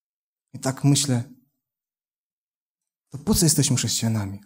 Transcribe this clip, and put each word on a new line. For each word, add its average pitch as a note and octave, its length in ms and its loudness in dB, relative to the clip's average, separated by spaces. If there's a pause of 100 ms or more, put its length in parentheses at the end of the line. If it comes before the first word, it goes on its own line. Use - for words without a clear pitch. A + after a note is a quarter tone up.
(540)
I B2 60 -18
tak C3+ 240 -4
myślę, C#3 400 2 (1900)
to - 80 -12
po G#3+ 180 -2
co F3+ 100 2
jesteśmy C#3 300 2
chrześcijanami? A2 720 -4